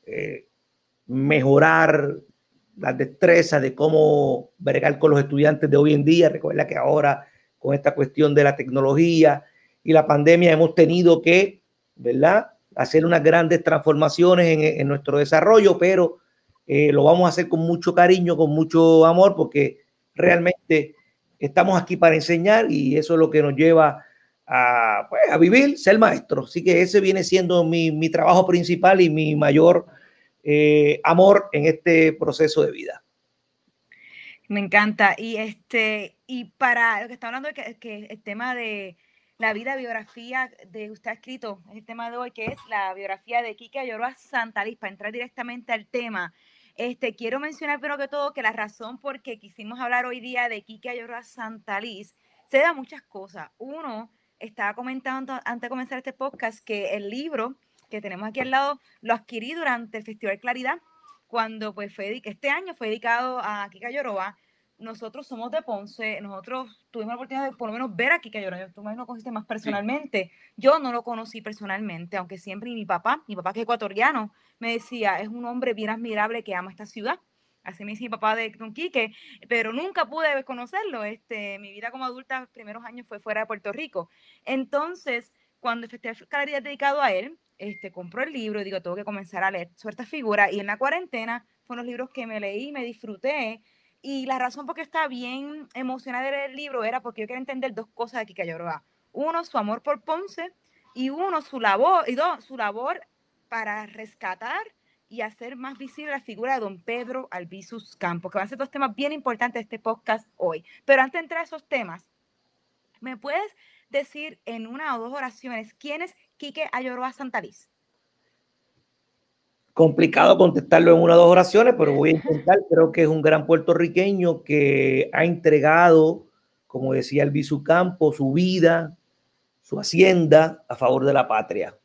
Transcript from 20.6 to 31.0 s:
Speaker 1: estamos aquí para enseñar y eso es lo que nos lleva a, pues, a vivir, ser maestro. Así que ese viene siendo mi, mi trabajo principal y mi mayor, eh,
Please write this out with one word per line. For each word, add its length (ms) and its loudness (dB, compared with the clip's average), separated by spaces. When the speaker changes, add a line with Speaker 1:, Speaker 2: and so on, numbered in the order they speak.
Speaker 1:
estamos 420 2
aquí 180 -4
para 180 6
enseñar 560 2
y 260 0
eso 160 0
es 60 4
lo 100 6
que 140 4
nos 120 0
lleva 480 6
a, 640 2
pues, 200 0
a 80 2
vivir, 400 6
ser 220 4
maestro. 460 2
Así 180 -8
que 180 4
ese 180 4
viene 240 2
siendo 400 2
mi, 280 2
mi 180 0
trabajo 380 4
principal 540 4
y 80 6
mi 260 0
mayor, 500 4
eh, 600 4